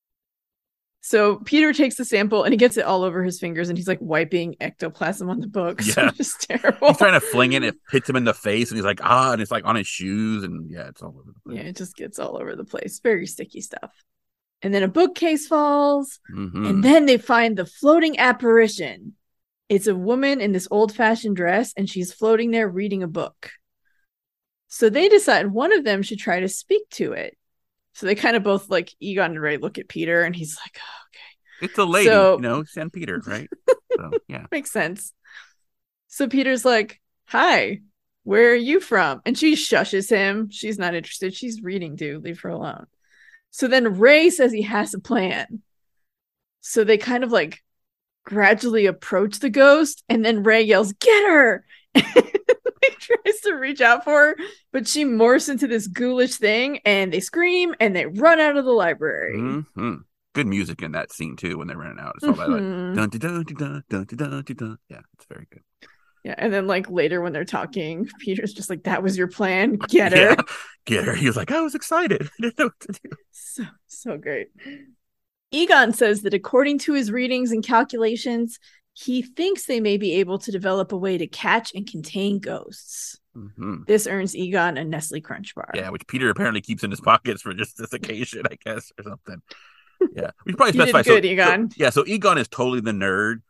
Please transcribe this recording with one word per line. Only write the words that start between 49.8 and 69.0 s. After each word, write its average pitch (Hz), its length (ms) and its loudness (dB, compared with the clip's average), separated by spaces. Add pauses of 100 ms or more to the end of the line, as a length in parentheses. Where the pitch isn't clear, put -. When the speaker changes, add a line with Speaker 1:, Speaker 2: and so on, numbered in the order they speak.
Speaker 1:
and 233 160 2
then 214 200 0
Ray 220 180 6
yells, 208 320 4
"Get 415 360 4
her!" 269 360 4 (280)
<laughs> - 120 6 (800)
He 539 60 4 (260)
tries 427 260 -2
to 403 120 -2
reach 277 260 -4
out 240 240 4
for 294 80 -2
her, 302 240 4 (360)
but 240 160 -4
she 294 180 -2
morphs 240 440 4
into 277 180 -2
this 226 200 -2
ghoulish 247 500 -2
thing, 240 460 0
and 196 300 2
they 165 60 -2
scream, 349 600 0
and 208 160 2
they 170 120 -2
run 294 320 4
out 294 180 2
of 269 80 0
the 254 60 2
library. 147 640 0
Speaker 2:
Mm-hmm. 120 580 -6 (380)
Good 143 140 -2
music 95 340 -4
in 80 120 -8
that 82 180 -8
scene, 80 240 -10
too, 82 240 -8
when 87 80 -10
they're - 100 -12
running 80 220 -14
out. - 160 -12
It's - 80 -14
all 294 100 2
that, - 160 -4
like, 240 120 -2
Speaker 1:
Mm-hmm. 180 340 -6
Speaker 2:
dun, 110 140 -2
dun, 110 100 -10
dun, 170 240 -6
dun, 147 460 -10
dun, 98 180 -6
dun, 120 100 -14
dun, 139 260 -8
dun, 131 120 -14
dun. 110 220 -12 (120)
Yeah, - 120 -20 (120)
it's - 180 -20
very - 200 -20
good. - 100 -20 (600)
Speaker 1:
Yeah, - 160 -12
and 226 120 -2
then, 196 140 -2
like, 190 240 -2
later 175 320 0
when 170 120 -6
they're 156 120 -6
talking, 165 640 -8 (100)
Peter's 196 340 -6
just - 180 -14
like, 175 120 -10
"That - 200 -4